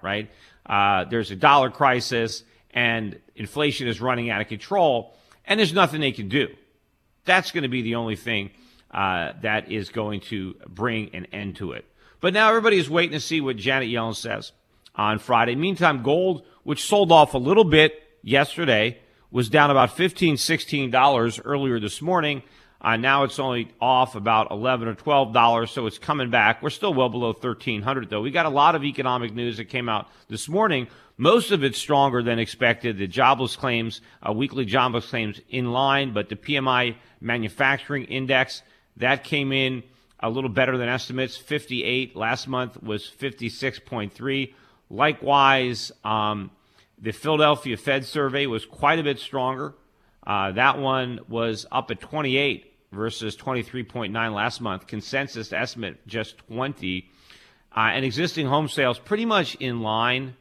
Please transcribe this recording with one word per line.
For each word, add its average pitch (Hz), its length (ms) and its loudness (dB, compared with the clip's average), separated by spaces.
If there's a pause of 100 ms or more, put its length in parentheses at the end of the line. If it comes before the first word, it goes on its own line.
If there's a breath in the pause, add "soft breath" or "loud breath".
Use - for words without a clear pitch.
right? 104 280 -6 (360 soft breath)
Uh, 101 400 2
there's 110 260 -4
a 101 40 -10
dollar 139 340 6
crisis 123 760 0 (280 soft breath)
and 113 480 -2 (160)
inflation 135 520 -2
is 110 120 -4
running 120 300 -2
out 104 120 -2
of 104 60 -6
control, 135 680 0 (300 soft breath)
and 208 140 0
there's 180 140 2
nothing 156 280 2
they 139 100 0
can 104 180 -10
do. 123 180 0 (760)
That's 180 260 2
gonna 147 180 -4
be 123 120 -2
the 113 140 -4
only 117 200 -4
thing, 101 360 -6 (400 soft breath)
uh, 92 500 -2
that 107 300 -4
is 104 180 -6
going 104 320 -6
to 95 340 -10 (120)
bring 107 460 -6
an 90 180 -12
end 98 260 -10
to 87 160 -8
it. 57 120 -14 (360 soft breath)
But 180 120 2
now 214 160 6
everybody 220 280 4
is 147 120 0
waiting 165 240 0
to 151 60 -4
see 160 220 -2
what 131 160 -4
Janet 131 320 0
Yellen 113 260 -2
says 107 360 -8 (440)
on 107 240 2
Friday. 120 360 2
Meantime, 160 480 0
gold, 165 420 0 (180 soft breath)
which 147 200 -4
sold 202 280 4
off 156 220 8
a 139 60 -2
little 180 240 6
bit 156 400 6 (180)
yesterday, 123 760 2 (320 soft breath)
was 120 180 -2
down 147 220 6
about 131 240 6
fifteen, 170 420 2
sixteen 143 540 -2
dollars 123 520 4
earlier 135 360 -2
this 104 220 -6
morning. 147 420 0 (380 soft breath)
Uh, 113 160 2
now 135 260 4
it's - 160 -4
only 123 400 -4
off 127 360 2
about 110 360 2
eleven 113 360 -2
or 110 80 -6
twelve 135 380 2
dollars, 117 380 4
so 123 140 -4
it's 107 120 -6
coming 139 320 -4
back. 113 320 4
We're 147 100 -4
still 196 220 -2
well 127 160 4
below 117 240 -2
thirteen 113 500 -6
hundred, 127 260 -4
though. 107 120 -4
We 127 100 -4
got 170 160 0
a - 20 0
lot 143 260 6
of 147 80 -4
economic 127 500 -2
news 120 240 -6
that 113 80 -10
came 123 220 -6
out 107 200 -2 (200 soft breath)
this - 220 -10
morning. 165 380 0 (280 soft breath)
Most 196 360 4
of 170 120 2
it's 131 140 0
stronger 139 460 2
than 117 160 0
expected. 117 580 0
The 98 100 -4
jobless 123 480 2
claims, 117 460 -4 (260 soft breath)
uh, 104 60 -2
weekly 131 320 -4
jobless 117 440 0
claims 110 300 -6 (100)
in 123 220 -4
line, 135 420 0
but 104 160 -4
the 110 60 -8
P 143 220 -4
M 135 100 0
I 123 280 0 (260 soft breath)
manufacturing 123 840 -2
index, 131 580 -2 (340 soft breath)
that 131 280 0
came 139 260 -2
in 131 320 -2 (380 soft breath)
a 113 80 -2
little 131 200 -2
better 127 280 2
than 120 120 -2
estimates, 127 460 -4
fifty-eight. 127 800 -4
Last 113 320 -4
month 127 340 -6
was 107 240 -6
fifty-six 123 760 -8
point 104 340 -8
three. 135 420 -6 (340 soft breath)
Likewise, 135 1000 0 (120)
um, 107 460 -2 (480 soft breath)
the 110 140 -6
Philadelphia 147 680 0
Fed 135 280 -2
survey 139 420 -2
was 113 180 -6
quite 151 340 0
a 160 40 -4
bit 143 160 -2
stronger. 131 560 -6 (500)
Uh, 98 280 0
that 135 260 4
one 131 480 -2
was 113 440 -4
up 135 200 -2
at 113 80 -6
twenty-eight 139 720 -2 (180)
versus 107 440 -6
twenty-three 123 480 -6
point 107 300 -8
nine 113 200 -2
last 107 280 -4
month. 95 260 -6
Consensus 120 680 -6
estimate 104 540 -8
just 110 300 -8 (100)
twenty. 110 640 -8 (640 soft breath)
Uh, 110 180 2
and 131 100 -2
existing 143 440 -2
home 143 200 0
sales 127 300 0
pretty 214 280 -4
much 202 300 0
in 120 260 -6
line 123 600 -2